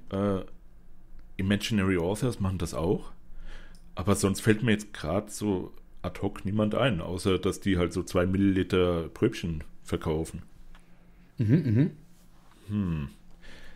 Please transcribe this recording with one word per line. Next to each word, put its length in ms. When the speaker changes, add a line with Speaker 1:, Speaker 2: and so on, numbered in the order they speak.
Speaker 1:
Äh, 280
Imaginary 600
Authors 420
machen 180
das 160
auch. 380
Aber 220
sonst 260
fällt 220
mir 80
jetzt 220
grad 380
so 400
ad 220
hoc 220
niemand 280
ein, 280
außer 360
dass 220
die 180
halt 160
so 80
zwei 240
Milliliter 840
Pröbchen 540
verkaufen. 580
Speaker 2:
Mhm, 180
mhm. 360
Speaker 1:
Hm. 400